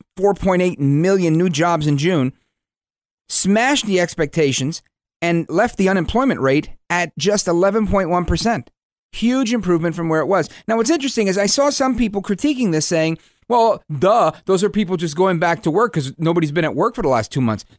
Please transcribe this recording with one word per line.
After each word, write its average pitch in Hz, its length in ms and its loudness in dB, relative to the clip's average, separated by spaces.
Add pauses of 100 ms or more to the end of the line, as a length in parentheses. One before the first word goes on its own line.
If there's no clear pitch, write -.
(160)
four 196 200 2
point 185 260 0
eight 180 180 0
million 160 600 2
new 185 100 2
jobs 156 380 0
in 147 100 2
June, 143 340 0 (1000)
smashed 226 580 0
the 190 120 2
expectations 151 840 -2 (400)
and 170 260 0
left 202 280 0
the 190 120 2
unemployment 190 500 0
rate 135 300 0 (180)
at 175 300 -2
just 196 300 -2
eleven 196 400 0
point 190 240 0
one 180 140 0
percent. 175 440 -2 (420)
Huge 247 400 0
improvement 175 440 0
from 165 120 -4
where 160 140 0
it 131 60 -2
was. 180 220 0 (180)
Now, 226 100 0
what's 226 140 0
interesting 262 340 0
is 185 100 0
I 202 120 0
saw 277 240 2
some 262 260 0
people 208 240 -2
critiquing 240 520 -2
this 156 120 0
saying, 160 320 0 (320)
"Well, 226 320 2 (100)
duh, 180 420 2 (120)
those 190 180 2
are 208 60 0
people 185 280 -2
just 156 180 -6
going 180 240 0
back 170 240 0
to 160 80 0
work 226 220 0
'cause 139 260 -4
nobody's 160 320 0
been 160 120 0
at 123 120 -2
work 208 180 0
for 240 80 -8
the 151 60 0
last 120 240 0
two 139 100 -2
months." 110 240 -2 (140)